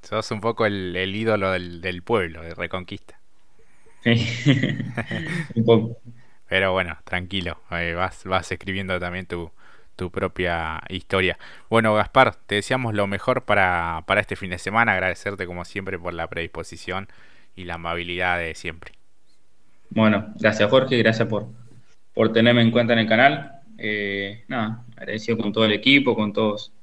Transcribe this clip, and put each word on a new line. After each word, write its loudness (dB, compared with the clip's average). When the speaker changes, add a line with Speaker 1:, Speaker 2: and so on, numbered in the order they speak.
Speaker 1:
Sos -4
un -4
poco 2
el, -2
el -2
ídolo 2
del, -4
del -6
pueblo, -2
de -12
Reconquista. -8
Speaker 2:
Sí, 4
<laughs> 0
un 2
poco. 4
Speaker 1:
Pero 2
bueno, -2
tranquilo, -4
eh, -2
vas, -4
vas 0
escribiendo -4
también -6
tu, -8
tu -4
propia -2
historia. 0
Bueno, 4
Gaspar, 4
te -4
deseamos 0
lo 2
mejor 0
para, 2
para 4
este -6
fin -8
de -6
semana. 2
Agradecerte, -2
como -8
siempre, -6
por -6
la -6
predisposición -8
y -12
la -6
amabilidad -2
de -6
siempre. -12
Speaker 2:
Bueno, 2
gracias, 4
Jorge, 4
gracias 4
por, -4
por 4
tenerme 6
en 6
cuenta 2
en 4
el 2
canal. 2
Eh, -4
nada, -4
agradecido -4
con -2
todo 4
el 4
equipo, 4
con -2
todos -2